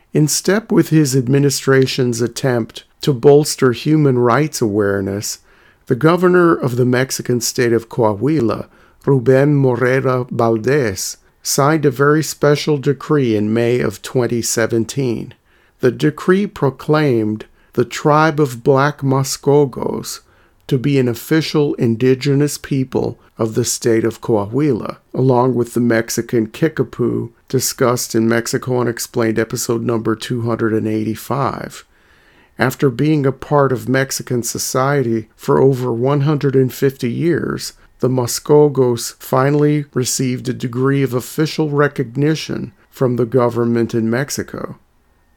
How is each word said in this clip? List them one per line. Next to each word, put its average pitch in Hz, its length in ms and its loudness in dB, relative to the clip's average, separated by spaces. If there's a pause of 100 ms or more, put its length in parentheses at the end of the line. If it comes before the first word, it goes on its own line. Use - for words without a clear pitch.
(120)
In 147 160 2
step 202 420 -2
with 160 200 2
his 151 260 2
administration's 135 1040 2
attempt 120 640 -4 (160)
to 151 140 0
bolster 143 580 4
human 147 460 2
rights 123 420 2
awareness, 101 760 0 (480)
the 131 100 0
governor 175 580 4
of 123 220 -2
the 123 80 2
Mexican 123 560 0
state 120 320 0
of 113 160 0
Coahuila, 113 800 0 (380)
Ruben 135 480 4
Morera 127 760 0
Valdez, 117 840 0 (260)
signed 147 440 0
a 147 40 4
very 143 320 2
special 147 540 0
decree 139 580 0
in 104 200 0
May 120 260 0
of 113 220 -4
twenty 117 400 -2
seventeen. 117 920 -2 (480)
The 127 100 4
decree 151 560 0
proclaimed 135 1000 -2 (260)
the 123 140 0
tribe 156 520 2
of 123 240 -2
Black 143 360 2
Muskogos 135 1200 -2 (460)
to 139 120 0
be 139 200 0
an 127 100 2
official 151 680 0
indigenous 131 840 2
people 120 600 -4 (180)
of 113 180 -2
the 120 100 0
state 113 400 0
of 113 160 -4
Coahuila, 113 760 -2 (160)
along 127 440 2
with 117 180 -2
the 117 60 0
Mexican 117 680 0
Kickapoo 117 840 -4 (160)
discussed 123 680 -2
in 113 140 2
Mexico 120 520 -2
Unexplained 117 600 -2
episode 117 420 -4
number 117 320 -2
two 120 280 -6
hundred 113 300 -2
and 107 140 -2
eighty-five. 110 960 -6 (760)
After 131 280 2
being 143 380 0
a 135 60 2
part 139 400 0
of 110 160 -4
Mexican 131 560 -2
society 127 880 -2
for 147 260 0
over 127 320 2
one 131 280 0
hundred 139 340 0
and 131 180 2
fifty 135 380 -2
years, 135 600 -4 (260)
the 127 100 0
Muskogos 127 1080 2
finally 147 760 0
received 123 560 -4
a 123 60 -4
degree 131 480 -2
of 123 100 0
official 151 580 -2
recognition 143 1000 -2 (160)
from 123 280 0
the 123 100 2
government 117 680 0
in 113 140 0
Mexico. - 720 -6 (580)